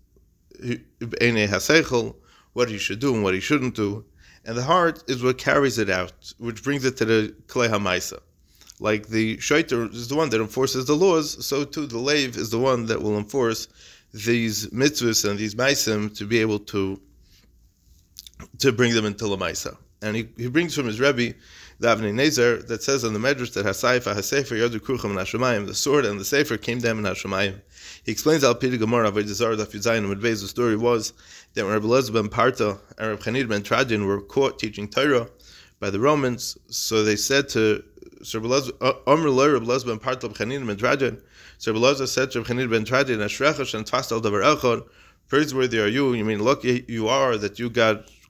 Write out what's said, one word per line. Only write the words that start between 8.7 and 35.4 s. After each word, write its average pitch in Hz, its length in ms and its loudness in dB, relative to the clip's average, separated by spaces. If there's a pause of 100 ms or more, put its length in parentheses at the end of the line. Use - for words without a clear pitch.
Like 107 280 0
the 110 300 -2
Shoiter 139 540 0
is 117 160 -12
the 139 80 -4
one 156 140 0
that 113 100 2
enforces 131 460 -2
the 147 100 2
laws, 160 500 2
so 143 200 -2
too 147 200 -8
the 117 120 -8
Lev 131 400 0
is 107 120 -4
the 117 100 0
one 123 260 2
that 110 160 0
will 104 160 0
enforce 113 500 -2 (460)
these 110 540 0
mitzvahs 120 600 0
and 101 80 -2
these 104 180 -6
maisim 110 640 0
to 104 80 -8
be 113 140 2
able 107 200 2
to, 98 420 -4 (1600)
to 135 120 4
bring 117 220 2
them 107 120 2
into 104 220 -4
the 98 100 -2
Maisa. 90 380 -6 (260)
And 107 140 -4
he, 113 220 -6
he 120 100 -6
brings 151 280 -2
from 143 100 -2
his 107 140 -4
Rebbe, 123 360 2 (440)
the 117 80 0
Avnei 110 260 2
Nezer, 123 540 2
that 113 160 -6
says 135 200 0
in 110 100 -2
the 104 60 -2
Medrash 127 340 -2
that 101 120 -2
Hasaifa, 107 500 0
Hasefer, 123 420 -2
Yadu 113 220 0
Kruchim, 123 260 -4
and 98 140 -2
Hashemayim, 110 460 -2
the 92 80 -8
sword 139 320 2
and 101 140 -4
the 98 60 -8
Sefer 143 320 0
came 120 220 -4
down 113 200 0
in 107 40 -4
Hashemayim. 98 560 -2 (440)
He - 80 -4
explains 151 320 2
Al 120 120 6
Pidi 127 240 -2
Gemara, 110 320 2
Avodah 107 140 0
Zarah, 107 320 -2
Daf 104 140 -4
Yud 104 100 -12
Zayin, 113 240 2
Amud 98 160 -2
Beis, 113 200 0
the 98 60 -8
story 117 300 0
was 117 360 0 (420)
that 110 100 -2
when 101 80 0
Rabbi 107 120 0
Elazar 117 280 2
ben 107 160 0
Parta 110 480 2 (200)
and 110 120 -6
Rabbi 104 120 -6
Chanina 120 280 -2
ben 104 140 -2
Tradyon 113 420 0
were 98 160 0
caught - 380 0
teaching 104 280 -8
Torah 131 400 2 (520)